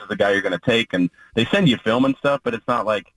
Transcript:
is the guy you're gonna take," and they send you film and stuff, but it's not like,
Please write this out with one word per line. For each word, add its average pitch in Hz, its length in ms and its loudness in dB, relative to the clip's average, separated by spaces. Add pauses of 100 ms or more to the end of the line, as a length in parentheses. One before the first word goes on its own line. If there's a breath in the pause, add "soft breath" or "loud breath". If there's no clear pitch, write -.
is - 80 -20
the 104 60 -4
guy 101 160 2
you're 98 100 2
gonna 92 160 -4
take," 117 360 0
and 90 180 0 (240 soft breath)
they 113 100 2
send 196 240 2
you 110 80 2
film 123 280 0
and 135 120 -2
stuff, 143 260 -2
but 117 120 -4
it's 107 120 -10
not 117 200 -2
like, 104 300 -4